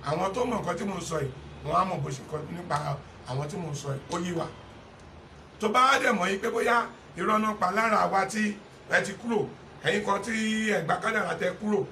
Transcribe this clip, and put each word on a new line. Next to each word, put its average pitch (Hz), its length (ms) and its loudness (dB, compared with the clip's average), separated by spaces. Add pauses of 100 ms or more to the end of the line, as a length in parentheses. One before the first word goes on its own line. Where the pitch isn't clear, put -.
Àwọn 180 280 0
tó 247 120 0
mọ 247 120 0
nǹkan 175 200 -2
tí 202 80 -4
mò 196 100 -2
ń 170 60 -4
sọ 165 180 -4
yìí, 131 120 -2 (340)
wọ́n 156 100 0
á 185 100 6
mọ̀ 175 160 -2
bó 151 80 -4
ṣe 131 120 -6 (100)
kọ́ 151 80 -4 (120)
nípa 170 240 -4 (520)
àwọn 143 220 -2
tí 196 80 -6
mò 165 140 -4
ń 139 40 -4
sọ 139 140 -6
yìí, 135 120 -4 (100)
ó 175 80 -2
yé 180 140 -2
wa. 160 140 -2 (1120)
Tó 214 100 0
bá 247 120 6
wá 269 180 8
dẹ̀ 254 140 4
mọ̀ 185 160 2
yìí 196 120 0
pé 226 80 0
bóyá 240 380 4 (300)
irọ́ 214 240 2
náà 214 180 0
pa 185 120 2
lára 214 260 4 (100)
àwa 190 180 4
tí 208 300 0 (340)
ẹ 180 140 4
ti 190 100 -6
kúrò, 220 320 0 (380)
ẹ̀yin 202 220 2
kan 196 180 2
tí 220 480 0
ẹ 175 120 2
gba 175 120 2
kádàrá 190 440 0
tẹ 180 200 2
kúrò 208 320 2